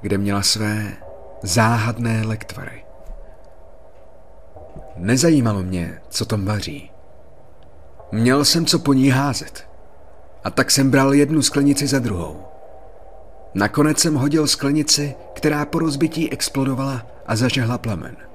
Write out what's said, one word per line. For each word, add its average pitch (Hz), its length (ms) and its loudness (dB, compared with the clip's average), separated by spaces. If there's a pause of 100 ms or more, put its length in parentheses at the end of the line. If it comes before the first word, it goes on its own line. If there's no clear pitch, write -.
kde 101 160 0
měla 101 240 0
své 104 560 -2 (460)
záhadné 113 800 2
lektvary. - 600 -8 (2000)
Nezajímalo 117 680 4
mě, 90 460 -4
co - 160 -4
tam 101 200 -2
vaří. 104 460 -4 (1200)
Měl 127 340 4
jsem 165 200 4
co 165 140 4
po 143 140 4
ní 135 160 6
házet. 135 580 0 (760)
A - 60 -2
tak - 220 2
jsem 135 200 6
bral 139 220 6
jednu 143 280 6
sklenici 143 460 4
za 135 120 2
druhou. 92 460 -4 (1080)
Nakonec 143 460 4
jsem 160 160 4
hodil 147 320 4
sklenici, 143 680 2 (180)
která 147 320 0
po 156 140 -2
rozbití 156 520 0
explodovala 135 760 -2 (200)
a 113 100 -2
zažehla 120 420 2
plamen. 82 400 -6 (180)